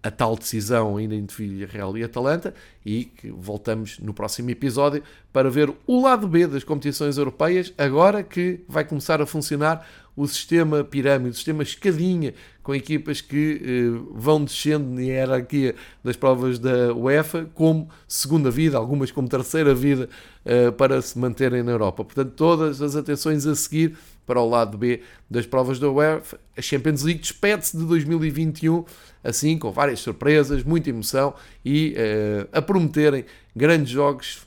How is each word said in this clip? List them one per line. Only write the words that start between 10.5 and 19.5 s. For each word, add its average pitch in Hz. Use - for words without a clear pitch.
pirâmide, 139
o 117
sistema 156
escadinha, 170
com 139
equipas 151
que, 151
eh, 120
vão 147
descendo 147
na 127
hierarquia 131
das 120
provas 127
da 123
uefa, 156
como 160
segunda 139
vida, 139
algumas 131
como 131
terceira 139